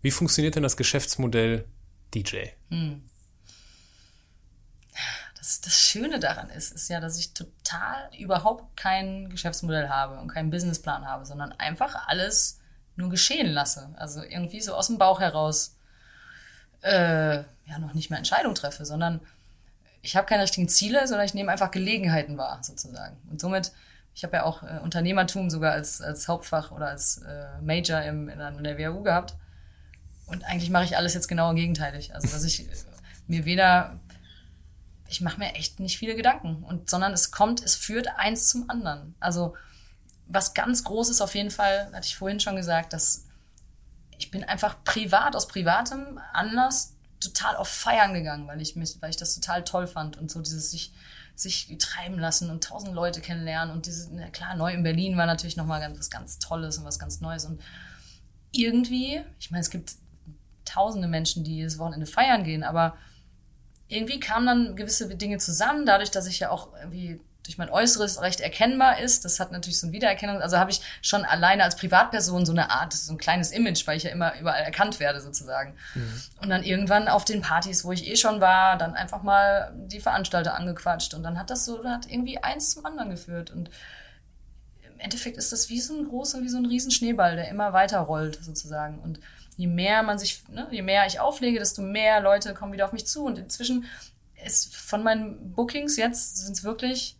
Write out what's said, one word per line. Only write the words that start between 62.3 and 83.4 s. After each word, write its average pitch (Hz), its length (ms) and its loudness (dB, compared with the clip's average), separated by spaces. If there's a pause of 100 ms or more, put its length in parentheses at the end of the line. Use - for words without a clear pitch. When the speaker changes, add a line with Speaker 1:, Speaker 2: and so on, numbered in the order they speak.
Speaker 2:
gehen, 156 200 -2
aber 165 340 2 (880)
irgendwie 220 320 -4
kamen 233 280 0
dann 240 280 4
gewisse 208 400 0
Dinge 202 220 -4
zusammen, 247 480 2
dadurch, 202 240 6
dass 185 160 -2
ich 180 140 -4
ja 180 100 -2
auch - 260 -4
irgendwie 175 460 -10 (220)
durch - 160 -12
mein 170 100 -4
Äußeres 208 520 4
recht 180 180 0
erkennbar 254 600 4
ist, - 240 4
das - 160 2
hat 180 120 -4
natürlich 175 280 -4
so - 60 -4
ein 165 80 -4
Wiedererkennung-, 202 480 0
also 170 160 2
habe 190 140 4
ich - 100 -2 (220)
schon 202 200 2
alleine 180 400 6
als 175 120 4
Privatperson 180 680 4
so 165 80 4
eine 165 200 2
Art, 151 220 0
so - 200 -4
ein 156 60 -8
kleines 175 320 2
Image, 208 340 2
weil 156 120 0
ich 160 60 -4
ja 175 60 -2
immer 165 300 -2
überall 151 240 0
erkannt 196 360 0
werde 143 220 0
sozusagen. 135 540 -6 (180)
Speaker 1:
Mhm. 117 300 -8 (180)
Speaker 2:
Und 202 80 -4
dann 185 140 2
irgendwann 202 440 4
auf 185 160 4
den 208 180 2
Partys, 175 440 0
wo 180 60 -4
ich 175 160 -4
eh 220 80 -4
schon 220 260 4
war, 185 380 6
dann 165 160 -4
einfach 180 260 -6
mal 202 540 4
die 196 240 -12
Veranstalter 175 560 0
angequatscht 170 580 -4
und 156 80 -10
dann 165 160 -6
hat 185 140 -8
das 247 140 2
so, 233 180 -8
hat 240 260 -6
irgendwie 247 300 -4
eins 302 320 2
zum 302 160 -4
anderen 302 240 -8
geführt 170 400 -10